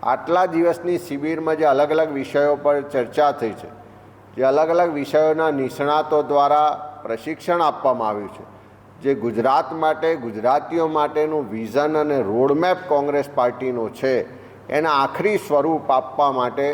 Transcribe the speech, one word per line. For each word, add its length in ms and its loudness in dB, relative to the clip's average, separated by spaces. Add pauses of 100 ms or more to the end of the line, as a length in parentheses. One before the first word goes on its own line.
આટલા 460 0
દિવસની 520 0
શિબિરમાં 600 -4
જે 60 2
અલગ 260 4
અલગ 220 0
વિષયો 440 0
પર 180 2 (160)
ચર્ચા 480 0
થઈ 220 -4
છે, 80 -16 (640)
જે 100 -2
અલગ 260 2
અલગ 240 2
વિષયોના 680 2
નિષ્ણાતો 640 0
દ્વારા 460 4 (340)
પ્રશિક્ષણ 580 -4
આપવામાં 480 0
આવ્યું 260 -6
છે, 80 -18 (580)
જે 140 0
ગુજરાત 540 0 (120)
માટે, 280 0 (120)
ગુજરાતીઓ 680 0
માટેનું 640 0
વિઝન 440 -2
અને 280 2
રોડમેપ 640 2
કોંગ્રેસ 480 0
પાર્ટીનો 540 -2
છે, 240 -2 (560)
એના 320 0
આખરી 360 2 (100)
સ્વરૂપ 440 2
આપવા 400 2
માટે 420 0